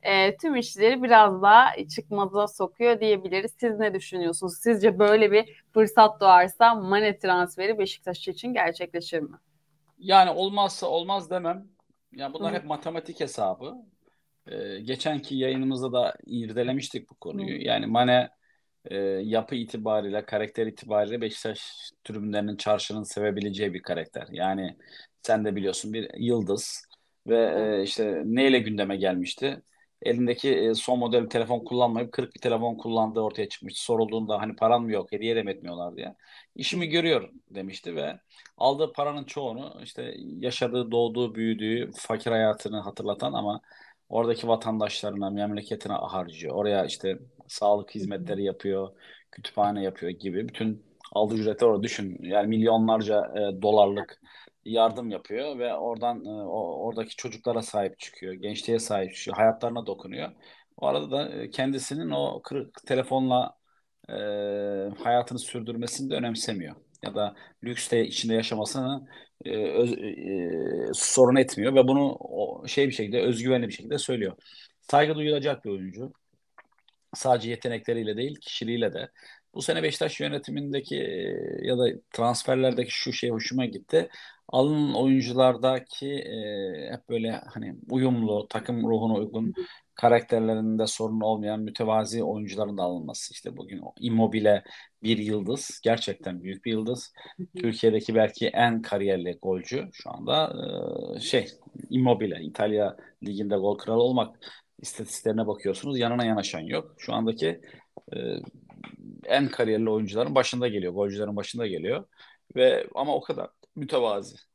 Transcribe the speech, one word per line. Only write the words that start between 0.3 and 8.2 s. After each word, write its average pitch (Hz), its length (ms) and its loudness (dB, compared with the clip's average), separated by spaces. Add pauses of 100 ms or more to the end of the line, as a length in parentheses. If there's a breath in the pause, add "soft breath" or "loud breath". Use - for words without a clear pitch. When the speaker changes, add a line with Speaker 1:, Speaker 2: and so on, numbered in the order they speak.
Speaker 1:
tüm 311 200 -2
işleri 240 460 2
biraz 214 400 8
daha 226 300 10 (220)
çıkmaza 202 520 -2
sokuyor 208 540 0
diyebiliriz. 196 600 0
Siz 226 180 0
ne 208 160 0
düşünüyorsunuz? 180 640 -4
Sizce 214 400 4
böyle 208 340 8
bir 220 320 2 (100)
fırsat 214 460 8
doğarsa 190 540 10
Mane 202 440 2
transferi 185 600 2
Beşiktaş 190 500 -4